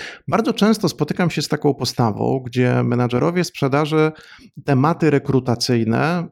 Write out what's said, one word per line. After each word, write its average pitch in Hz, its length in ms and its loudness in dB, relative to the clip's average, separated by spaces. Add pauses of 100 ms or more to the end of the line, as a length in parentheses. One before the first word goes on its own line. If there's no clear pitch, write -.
(280)
Bardzo 214 260 0
często 208 360 2
spotykam 170 400 -2
się - 120 -2
z - 60 -6
taką 147 260 0
postawą, 120 720 -2
gdzie 123 380 0
menadżerowie 123 600 0
sprzedaży 156 680 0 (540)
tematy 147 440 2
rekrutacyjne 127 1200 0